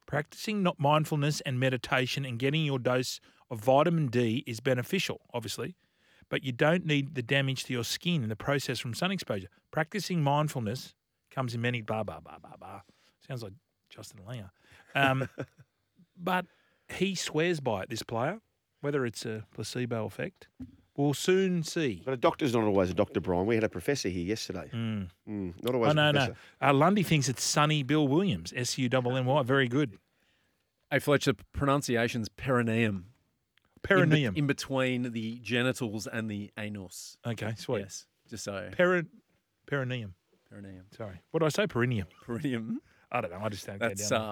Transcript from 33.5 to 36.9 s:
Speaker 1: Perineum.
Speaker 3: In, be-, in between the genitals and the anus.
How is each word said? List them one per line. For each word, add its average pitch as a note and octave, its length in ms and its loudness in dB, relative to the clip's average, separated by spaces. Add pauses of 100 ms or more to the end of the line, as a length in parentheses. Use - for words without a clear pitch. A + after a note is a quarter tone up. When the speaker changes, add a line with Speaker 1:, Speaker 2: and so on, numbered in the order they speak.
Speaker 1:
Perineum. D#3 460 4
Speaker 3:
In, G2 40 -2
be-, A#2+ 60 -2
in D3 80 2
between B2+ 680 0
the A2+ 260 -6
genitals A#2+ 640 -2
and A2 240 -4
the G#2 280 -6
anus. G#2 680 -10